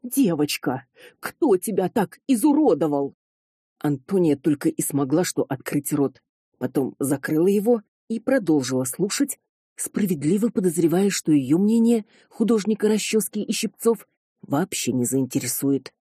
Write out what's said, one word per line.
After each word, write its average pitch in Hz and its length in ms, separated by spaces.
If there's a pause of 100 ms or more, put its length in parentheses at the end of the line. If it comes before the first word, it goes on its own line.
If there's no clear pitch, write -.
Девочка, 156 840 (340)
кто 233 360
тебя 185 320
так - 380
изуродовал?" 202 880 (640)
Антония 151 580
только 156 320
и 156 140
смогла 143 420
что - 180
открыть - 500
рот, 139 300 (360)
потом 127 400
закрыла 151 480
его 208 360 (260)
и 226 120
продолжила 147 640
слушать, - 540 (380)
справедливо 190 720
подозревая, 180 640
что 170 220
её 143 260
мнение 226 480 (220)
художника 214 600
расчёски 214 520
и - 120
щипцов - 560 (340)
вообще 143 500
не 123 120
заинтересует. 131 960